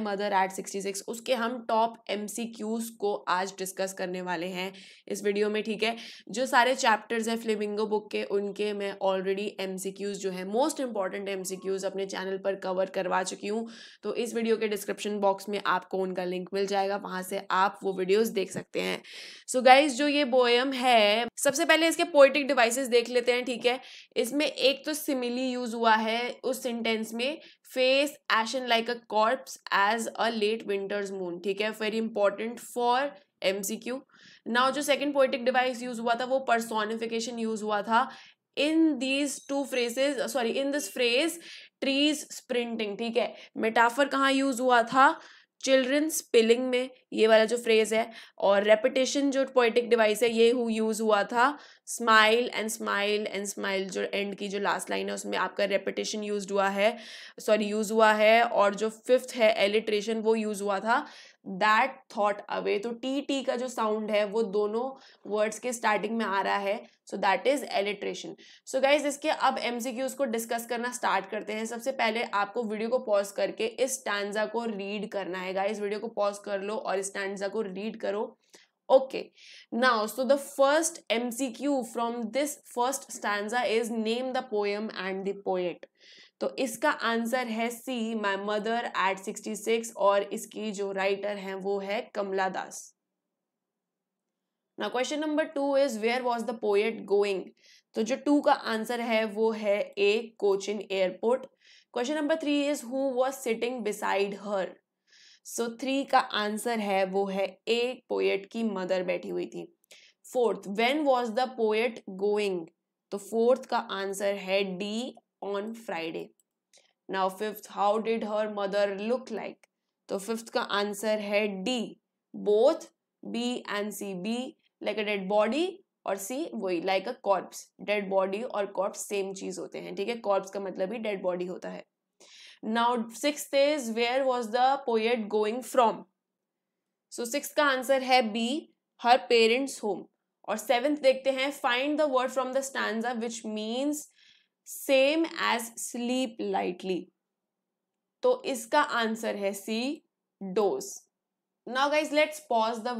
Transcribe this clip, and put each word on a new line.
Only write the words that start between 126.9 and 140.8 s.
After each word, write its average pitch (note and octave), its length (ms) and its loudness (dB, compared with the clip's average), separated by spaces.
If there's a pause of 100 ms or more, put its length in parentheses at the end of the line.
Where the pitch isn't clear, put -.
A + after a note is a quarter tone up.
a B3+ 100 -6 (120)
corpse। F3+ 320 0 (220)
डेड G3+ 280 -2
बॉडी F#3+ 320 0
और G#3 240 -4
कॉर्प्स G3+ 340 -4
सेम G3 340 -4
चीज F#3+ 260 -10
होते D#3+ 200 -10
हैं। F3 160 -12
ठीक G3 140 -4
है, A#3+ 60 -4
कॉर्प्स G3 360 -2
का G#3 80 -8
मतलब F#3+ 340 -6
ही B3 60 -6
डेड G#3 220 -4
बॉडी F3+ 240 -2
होता F#3 240 -10
है। F#3 160 -14 (800)
Now A#3 320 0
sixth D4 560 -4
is C#4+ 280 4 (140)
where A#3+ 300 0
was B3 200 0
the B3 320 2 (120)
poet A3+ 460 0
going G#3+ 280 0 (120)
from? A3+ 200 6 (1200)
So A#3 120 -6
सिक्स्थ B3+ 300 -4
का D4+ 80 4
आंसर C4 380 2
है B3+ 200 6
बी, A#3 520 -2 (320)
her A#3+ 120 8 (140)
parents' A#3+ 440 4 (100)
home। G3 180 -4 (460)
और G#3+ 80 0
सेवंथ B3+ 400 2